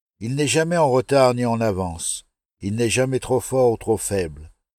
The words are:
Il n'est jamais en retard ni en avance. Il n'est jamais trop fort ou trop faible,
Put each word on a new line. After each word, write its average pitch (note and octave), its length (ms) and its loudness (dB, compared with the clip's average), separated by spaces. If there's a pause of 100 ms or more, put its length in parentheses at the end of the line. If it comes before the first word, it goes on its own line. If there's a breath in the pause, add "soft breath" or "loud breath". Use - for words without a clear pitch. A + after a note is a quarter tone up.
(200)
Il A#2 160 -6
n'est D3 100 0
jamais D#3+ 300 0
en D#3+ 140 4
retard B2+ 440 4
ni B2 120 -2
en A#2 160 -2
avance. F2+ 640 -4 (340)
Il G2+ 160 -6
n'est A#2 140 0
jamais B2+ 320 0
trop B2+ 180 0
fort B2+ 320 2
ou A2 60 0
trop A2+ 180 0
faible, D#2+ 560 -4 (280)